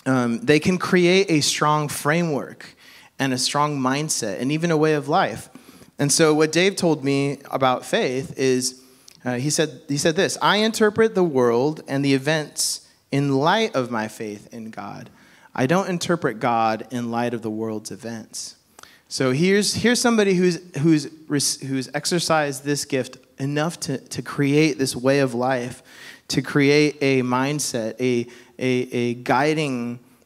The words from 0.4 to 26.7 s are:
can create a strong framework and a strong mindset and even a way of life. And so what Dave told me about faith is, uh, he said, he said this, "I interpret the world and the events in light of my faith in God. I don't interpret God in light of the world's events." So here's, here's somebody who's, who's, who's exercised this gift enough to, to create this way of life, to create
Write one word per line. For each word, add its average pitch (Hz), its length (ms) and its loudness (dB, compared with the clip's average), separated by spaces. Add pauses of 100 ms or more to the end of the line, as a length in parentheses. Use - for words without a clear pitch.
can 180 200 0
create 185 500 4
a 156 120 2
strong 151 460 0
framework 147 800 -2 (540)
and 135 140 0
a 123 40 -2
strong 147 420 -2
mindset 131 640 -2
and 131 100 -2
even 160 200 0
a 160 60 4
way 156 180 2
of 139 120 -4
life. 147 420 0 (500)
And 143 120 2
so 156 220 4
what 156 180 2
Dave 185 240 2
told 156 280 0
me 139 340 0 (140)
about 131 340 0
faith 135 500 -2
is, 127 460 0 (420)
uh, 123 120 -4
he 135 160 -2
said, 147 360 -2
he 143 100 -2
said 156 180 2
this, 170 260 0
"I 170 160 4
interpret 220 560 2
the 185 100 2
world 131 640 2
and 139 160 -2
the 139 120 4
events 147 720 -2 (240)
in 139 260 2
light 190 380 2
of 123 160 -2
my 110 160 -4
faith 107 440 -12
in 110 200 -14
God. 101 400 -14 (420)
I 131 140 0
don't 175 200 0
interpret 165 520 -4
God 113 500 0
in 120 220 -8
light 120 240 -2
of 110 80 -10
the 113 80 -6
world's 107 400 -8
events." 113 640 -14 (520)
So 131 240 0
here's, 190 440 2
here's 233 260 2
somebody 214 320 4
who's, 180 260 2 (180)
who's, 147 840 0
who's 135 320 -6
exercised 147 680 0
this 143 220 -2
gift 127 320 -4 (200)
enough 147 440 -2
to, 139 180 -6
to - 240 -10
create 143 560 2
this 131 160 0
way 135 240 2
of 131 160 2
life, 123 480 -2 (460)
to - 120 0
create 147 600 4